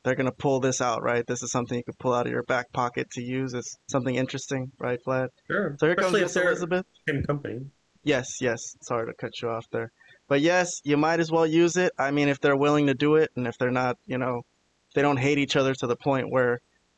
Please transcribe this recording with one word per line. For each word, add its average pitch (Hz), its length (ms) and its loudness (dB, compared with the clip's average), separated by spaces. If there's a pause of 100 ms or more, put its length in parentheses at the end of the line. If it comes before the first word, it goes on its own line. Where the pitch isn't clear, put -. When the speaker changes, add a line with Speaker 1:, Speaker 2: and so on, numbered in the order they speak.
Speaker 1:
they're 127 100 2
gonna 127 180 0
pull 135 280 0
this 127 200 0
out, 120 220 0
right? 120 240 0
This 120 160 -4
is 120 80 -8
something 123 260 -2
you 120 80 -6
could - 140 -12
pull 123 160 0
out 120 120 0
of 120 60 -4
your 120 120 -2
back 123 280 -2
pocket - 380 -2
to 123 120 -10
use 127 320 -4
as - 220 -8 (120)
something 127 260 -2
interesting, 131 640 -4
right, 123 280 -4
Vlad? 131 220 -2 (200)
Speaker 2:
Sure. 160 300 -2
Speaker 1:
So 151 80 2
here 175 100 2
comes 190 100 0
Speaker 2:
Especially 180 140 2
if 180 60 2
Speaker 1:
Miss 170 80 -6
Speaker 2:
they're 180 140 2
Speaker 1:
Elizabeth. 180 380 -2 (220)
Speaker 2:
same 147 160 -2
company. 131 360 -6 (440)
Speaker 1:
Yes, 135 360 -2
yes. 117 420 -4
Sorry 113 240 -4
to 117 60 -10
cut - 300 -10
you 117 80 -2
off 113 200 -6
there. 117 200 -4 (380)
But 143 120 4
yes, 175 440 2
you 143 120 2
might 165 240 2
as 160 100 0
well 165 160 4
use 170 300 4
it. 180 220 2
I 139 140 0
mean, 147 160 2
if 139 120 0
they're 143 160 4
willing 147 300 4
to 139 80 2
do 147 220 2
it, 156 200 4
and 123 100 -4
if 117 120 -8
they're 123 140 0
not, 127 340 0
you 131 120 -6
know, 123 260 -4 (500)
they 143 80 2
don't 143 160 4
hate 143 200 2
each 139 180 0
other 135 180 2
to 127 120 -6
the 120 100 0
point 131 340 -2
where 123 300 2 (380)